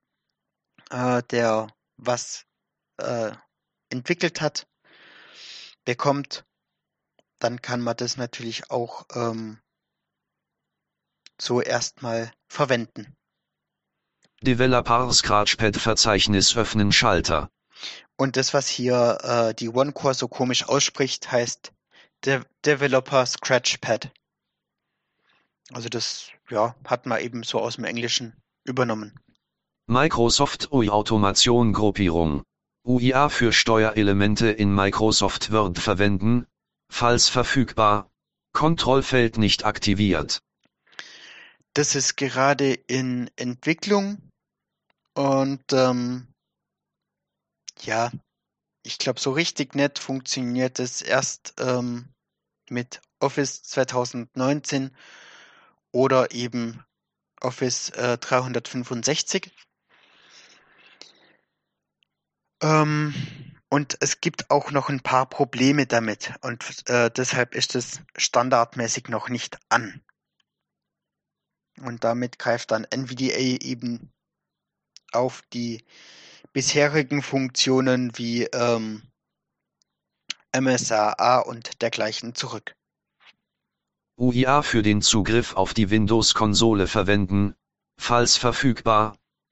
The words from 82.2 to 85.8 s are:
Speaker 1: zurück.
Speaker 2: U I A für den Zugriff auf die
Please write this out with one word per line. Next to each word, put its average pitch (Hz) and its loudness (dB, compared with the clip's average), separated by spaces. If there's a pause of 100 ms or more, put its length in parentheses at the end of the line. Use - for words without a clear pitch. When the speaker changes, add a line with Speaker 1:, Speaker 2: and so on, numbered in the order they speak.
Speaker 1:
zurück. - -10 (1400)
Speaker 2:
U 127 2
I 123 2
A 139 4
für 117 0
den 104 4
Zugriff 110 2
auf 95 0
die 107 2